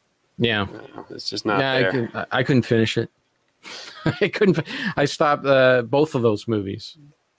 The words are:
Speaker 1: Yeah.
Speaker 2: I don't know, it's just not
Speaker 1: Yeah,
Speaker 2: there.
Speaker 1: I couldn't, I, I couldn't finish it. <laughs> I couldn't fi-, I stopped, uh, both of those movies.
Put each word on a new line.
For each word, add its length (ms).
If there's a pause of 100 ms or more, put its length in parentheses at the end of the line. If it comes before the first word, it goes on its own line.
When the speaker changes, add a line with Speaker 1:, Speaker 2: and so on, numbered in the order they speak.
(360)
Speaker 1:
Yeah. 260
Speaker 2:
I 40
don't 300
know, 140
it's 200
just 160
not 140
Speaker 1:
Yeah, 180
Speaker 2:
there. 100
Speaker 1:
I 40
couldn't, 240
I, 160
I 100
couldn't 200
finish 360
it. 100 (960)
<laughs> 0 (160)
I 80
couldn't 260
fi-, 420
I 80
stopped, 420
uh, 360
both 340
of 60
those 260
movies. 480 (420)